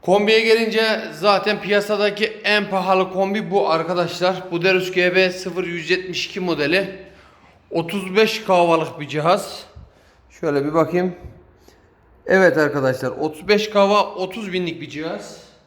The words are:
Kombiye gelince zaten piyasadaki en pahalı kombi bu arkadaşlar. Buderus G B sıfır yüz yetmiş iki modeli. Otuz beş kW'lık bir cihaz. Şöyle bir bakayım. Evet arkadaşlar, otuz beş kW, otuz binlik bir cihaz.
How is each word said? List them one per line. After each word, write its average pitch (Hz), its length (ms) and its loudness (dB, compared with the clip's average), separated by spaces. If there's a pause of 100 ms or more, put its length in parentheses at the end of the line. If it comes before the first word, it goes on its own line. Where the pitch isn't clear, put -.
Kombiye 208 380 4
gelince 220 600 2 (120)
zaten 202 480 2
piyasadaki 202 640 0
en 208 440 -2
pahalı 185 420 2
kombi 196 380 -2
bu 185 200 2
arkadaşlar. 175 800 -2
Buderus 185 420 0
G 180 240 2
B 185 140 4
sıfır 180 340 -6
yüz 170 260 -6
yetmiş 180 360 -2
iki - 140 -8
modeli. 180 640 -2 (640)
Otuz 185 460 -4
beş 220 280 2
kW'lık 165 560 2
bir 147 80 -12
cihaz. 156 580 -2 (640)
Şöyle 143 340 -2
bir 147 100 -4
bakayım. 175 400 0 (1120)
Evet 180 320 6
arkadaşlar, 131 520 0
otuz 151 380 -6
beş 208 220 2
kW, 202 240 4
otuz 190 580 -2
binlik 180 280 -4
bir 151 80 -14
cihaz. 160 540 -12 (240)